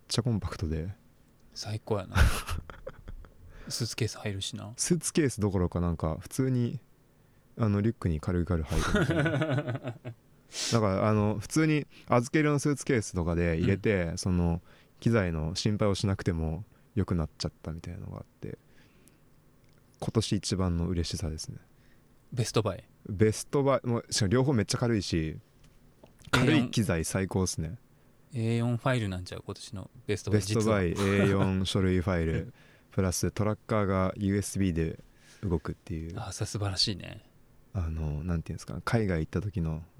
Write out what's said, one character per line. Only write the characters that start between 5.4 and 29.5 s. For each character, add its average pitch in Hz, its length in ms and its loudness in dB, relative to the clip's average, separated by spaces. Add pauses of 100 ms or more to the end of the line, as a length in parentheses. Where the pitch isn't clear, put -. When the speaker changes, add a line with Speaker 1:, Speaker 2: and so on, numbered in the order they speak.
Speaker 1:
ど 101 100 2
こ 98 80 2
ろ 87 100 4
か、 87 120 -2
な 87 100 2
ん 82 60 0
か、 80 240 -2
普 - 80 -14
通 131 220 0
に、 123 300 0 (760)
あ 113 120 2
の、 101 120 4
リ 110 100 4
ュ - 20 0
ッ - 40 -4
ク - 120 0
に 78 120 0
軽 90 280 0
々 80 160 2
入 80 160 0
る 87 200 2
み 143 60 2
た - 80 0
い - 20 0
な。 151 140 2
Speaker 2:
<laughs> 135 640 -2 (760)
Speaker 1:
だ 117 80 4
か - 0 -
ら、 101 280 4
あ 107 40 4
の、 107 280 2
普 - 80 -10
通 156 180 2
に 151 200 2 (220)
預 120 240 2
け 160 100 4
る 151 40 4
用 151 60 4
の 143 60 2
ス 147 120 0
ー 139 60 2
ツ - 80 -10
ケ 131 140 4
ー 101 40 0
ス - 120 -6
と 90 100 0
か 85 100 0
で 85 240 2
入 87 80 2
れ 98 100 4
て、 95 280 2
Speaker 2:
う 82 100 -4
ん。 90 40 -6
Speaker 1:
そ 101 140 0
の、 85 300 2 (380)
機 120 100 2
材 98 220 4
の 80 220 -2
心 104 240 0
配 107 100 2
を 98 60 4
し 104 120 -2
な 98 100 2
く - 80 -6
て 98 80 2
も 80 320 -2 (300)
良 95 100 2
く - 100 -2
な 80 120 0
っ - 120 -6
ち - 60 -8
ゃ 131 40 -2
っ - 40 -10 (100)
た 80 100 -8
み 82 80 -10
た 92 100 -12
い 90 40 -10
な 98 60 -12
の 95 80 -12
が 95 100 -10
あ - 40 -12
っ - 20 -14 (160)
て、 - 180 -10 (1400)
今 - 120 -4
年 - 240 2
一 95 200 -2
番 87 200 2
の 85 120 0
嬉 85 200 0
し - 100 -6
さ 78 120 -4
で 80 80 -8
す - 120 -12
ね。 - 80 -12 (760)
Speaker 2:
ベ 120 120 -2
ス - 80 -8
ト 113 100 2
バ 101 120 -2
イ。 - 100 -14 (240)
Speaker 1:
ベ 107 220 4
ス - 160 -4
ト 143 160 0
バ 135 220 4
イ。 - 20 -4
も 117 120 0
う、 - 120 -8
し - 80 -2
か 110 60 2
も 95 40 2
両 123 160 4
方 151 80 2
め 110 100 4
っ 87 40 0
ち - 80 -4
ゃ 120 40 0
軽 120 180 2
い 95 60 2
し、 - 140 -2
Speaker 2:
エ 82 40 2
ー - 1200 -8
四 127 60 4
Speaker 1:
軽 156 100 6
い 123 140 2
機 120 120 2
材 85 220 2
最 95 240 -2
高 95 160 0
っ - 20 0
す - 140 -4
ね。 82 180 -6 (540)
Speaker 2:
エ 127 60 -8
ー 113 200 0
四 120 180 0
フ - 80 -6
ァ 131 120 2
イ 117 40 0
ル 104 80 -2
な 92 100 -4
ん 92 60 -8
ち - 80 -12
ゃ 90 40 -10
う？ 87 100 -12
今 101 80 -8